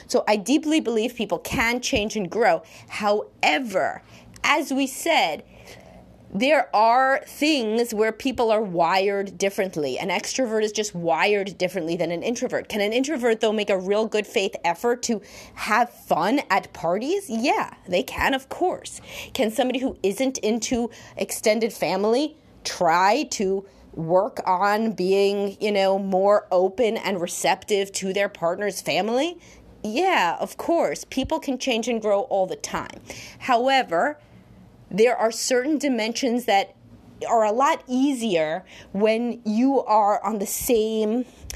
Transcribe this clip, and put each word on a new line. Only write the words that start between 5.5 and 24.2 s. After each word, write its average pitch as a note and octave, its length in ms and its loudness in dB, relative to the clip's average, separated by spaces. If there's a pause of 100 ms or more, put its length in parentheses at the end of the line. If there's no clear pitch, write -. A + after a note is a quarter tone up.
there C4 400 2
are B3 520 4
things A#3+ 680 0
where A3 200 2
people A#3 380 0
are G#3+ 100 2
wired F#3+ 760 0
differently. F#3 640 -2
An F#3 80 -4
extrovert G#3+ 560 -2
is G#3+ 80 -2
just G#3 240 -6
wired F3 640 0
differently F3 400 -4
than E3+ 140 -2
an E3 120 -6
introvert. A3 460 -4
Can G#3+ 100 -4
an G#3 140 0
introvert, B3 480 0
though, A3 100 2
make G#3+ 180 -2
a G3 80 2
real G3+ 300 0
good G#3+ 180 -2
faith G3 380 -2
effort A#3+ 400 0
to G#3 180 -2 (340)
have A3 340 0
fun F#3+ 600 0
at F#3+ 220 0
parties? B3+ 580 -2
Yeah, C#4 440 0 (120)
they F#3 180 0
can, G#3 300 0
of C4 140 -4
course. - 540 -4 (320)
Can A3 180 0
somebody B3+ 280 0
who B3+ 240 -4
isn't C4 340 0
into A#3 520 -2 (280)
extended A3 560 0
family G#3+ 640 0 (260)
try F#3 680 2
to G3 340 -2 (280)
work F3+ 520 0